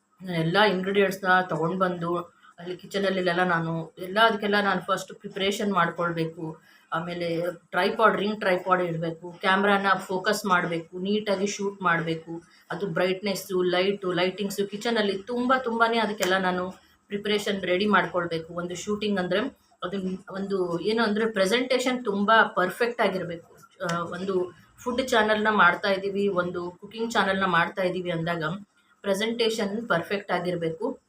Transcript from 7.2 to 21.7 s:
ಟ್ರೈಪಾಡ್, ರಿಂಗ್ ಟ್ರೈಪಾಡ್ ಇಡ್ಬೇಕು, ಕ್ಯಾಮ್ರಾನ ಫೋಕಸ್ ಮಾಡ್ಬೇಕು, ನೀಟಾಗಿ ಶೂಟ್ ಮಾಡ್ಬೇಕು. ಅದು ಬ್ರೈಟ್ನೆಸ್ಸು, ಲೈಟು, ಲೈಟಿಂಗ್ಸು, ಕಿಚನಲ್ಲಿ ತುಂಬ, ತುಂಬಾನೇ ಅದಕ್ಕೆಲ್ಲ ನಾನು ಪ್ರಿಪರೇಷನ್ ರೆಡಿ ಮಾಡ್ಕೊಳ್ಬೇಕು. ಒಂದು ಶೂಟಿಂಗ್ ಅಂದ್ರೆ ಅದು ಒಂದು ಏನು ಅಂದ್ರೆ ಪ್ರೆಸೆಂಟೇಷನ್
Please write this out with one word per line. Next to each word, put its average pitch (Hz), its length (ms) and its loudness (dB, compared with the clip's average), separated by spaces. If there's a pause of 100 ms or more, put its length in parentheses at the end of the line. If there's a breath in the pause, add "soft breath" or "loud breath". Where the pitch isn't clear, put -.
ಟ್ರೈಪಾಡ್, 190 640 2
ರಿಂಗ್ 208 240 -2
ಟ್ರೈಪಾಡ್ 180 420 2
ಇಡ್ಬೇಕು, 165 500 -4
ಕ್ಯಾಮ್ರಾನ 196 540 2 (120)
ಫೋಕಸ್ 202 480 -2
ಮಾಡ್ಬೇಕು, 170 520 0
ನೀಟಾಗಿ 202 480 0
ಶೂಟ್ 196 360 -6
ಮಾಡ್ಬೇಕು. 165 600 -2 (280 soft breath)
ಅದು 170 160 -4
ಬ್ರೈಟ್ನೆಸ್ಸು, 185 760 -2
ಲೈಟು, 185 500 0
ಲೈಟಿಂಗ್ಸು, 185 580 -2
ಕಿಚನಲ್ಲಿ 208 480 -2
ತುಂಬ, 247 340 -2 (120)
ತುಂಬಾನೇ 226 340 4
ಅದಕ್ಕೆಲ್ಲ 202 400 0
ನಾನು 185 320 0 (360 loud breath)
ಪ್ರಿಪರೇಷನ್ 202 560 -2
ರೆಡಿ 180 240 0
ಮಾಡ್ಕೊಳ್ಬೇಕು. 170 680 0
ಒಂದು 175 200 -6
ಶೂಟಿಂಗ್ 208 440 -2
ಅಂದ್ರೆ 180 220 0 (440 soft breath)
ಅದು 180 120 -6 (380)
ಒಂದು 185 460 -2
ಏನು 220 220 0
ಅಂದ್ರೆ 220 280 0
ಪ್ರೆಸೆಂಟೇಷನ್ 247 720 0